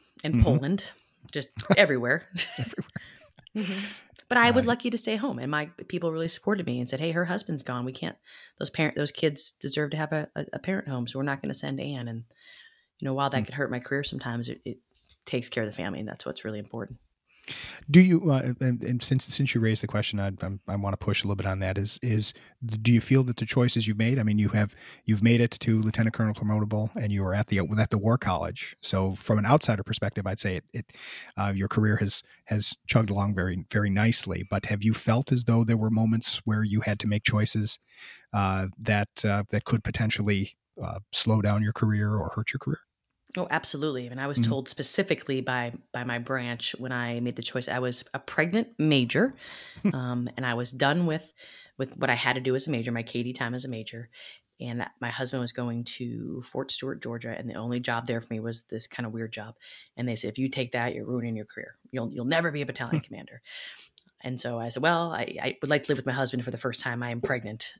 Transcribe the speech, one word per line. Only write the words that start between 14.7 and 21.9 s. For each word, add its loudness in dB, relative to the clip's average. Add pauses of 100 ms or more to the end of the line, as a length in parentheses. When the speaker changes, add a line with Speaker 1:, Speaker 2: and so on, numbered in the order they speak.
Speaker 1:
takes -4
care -2
of -4
the -10
family, -6
and -6
that's -8
what's -8
really -6
important. -10 (920)
Speaker 2:
Do 12
you, 8
uh, 2
and, 2
and 0
since, 2
since 0
you 2
raised 4
the -2
question, -2
I, 0 (140)
I'm, -6
I -2
wanna -2
push 0
a -4
little 0
bit -2
on 0
that, -2
is, 0